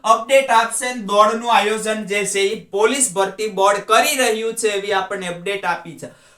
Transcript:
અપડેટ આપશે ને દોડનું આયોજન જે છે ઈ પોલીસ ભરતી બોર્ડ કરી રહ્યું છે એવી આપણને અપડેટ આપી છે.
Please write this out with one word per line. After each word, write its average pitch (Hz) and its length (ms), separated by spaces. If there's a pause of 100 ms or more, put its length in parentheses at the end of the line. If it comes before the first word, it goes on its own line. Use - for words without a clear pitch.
અપડેટ 247 460
આપશે 233 440
ને 233 80
દોડનું 214 540
આયોજન 214 500
જે 202 180
છે 196 160
ઈ 196 200
પોલીસ 220 520
ભરતી 196 340
બોર્ડ 196 320
કરી 247 380
રહ્યું 226 380
છે 220 140
એવી 196 240
આપણને 190 340
અપડેટ 185 380
આપી 170 340
છે. - 280 (120)